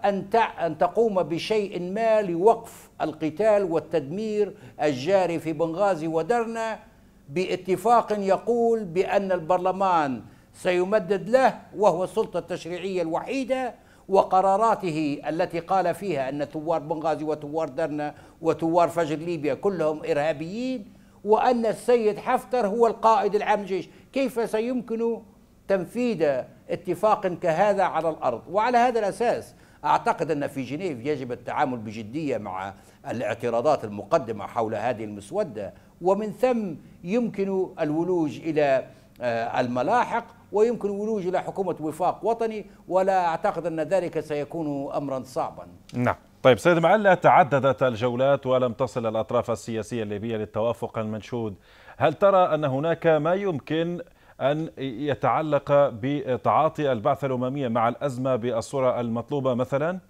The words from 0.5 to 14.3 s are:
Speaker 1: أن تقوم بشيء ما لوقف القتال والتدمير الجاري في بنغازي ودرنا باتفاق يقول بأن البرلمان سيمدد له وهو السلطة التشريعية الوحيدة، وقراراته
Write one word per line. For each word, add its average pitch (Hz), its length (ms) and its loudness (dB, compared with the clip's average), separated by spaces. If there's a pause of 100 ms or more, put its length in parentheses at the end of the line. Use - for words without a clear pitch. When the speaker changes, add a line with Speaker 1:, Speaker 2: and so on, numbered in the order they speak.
Speaker 1:
أن 156 120 -2
تقوم 185 460 2
بشيء 175 680 -2
ما 220 300 2
لوقف 202 680 0 (120)
القتال 180 600 0
والتدمير 180 880 -2 (300)
الجاري 165 560 2
في 160 140 -6
بنغازي 165 540 0
ودرنا 220 720 -2 (500)
باتفاق 190 920 0
يقول 226 640 2
بأن 185 480 0
البرلمان 175 920 0 (320)
سيمدد 185 760 0
له 247 300 4 (180)
وهو 185 260 4
السلطة 180 360 -4
التشريعية 175 600 -6
الوحيدة، 240 720 -4 (360)
وقراراته 190 1200 2